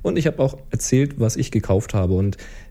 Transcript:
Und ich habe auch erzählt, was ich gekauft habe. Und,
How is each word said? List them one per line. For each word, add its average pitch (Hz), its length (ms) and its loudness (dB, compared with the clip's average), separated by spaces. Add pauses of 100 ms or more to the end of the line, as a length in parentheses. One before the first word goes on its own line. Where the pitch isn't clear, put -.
Und 190 140 0
ich 160 100 0
habe - 160 0
auch 135 160 0 (120)
erzählt, 139 500 0
was 113 160 2
ich - 160 -4
gekauft 104 420 0
habe. 92 200 2
Und, 98 240 0 (320)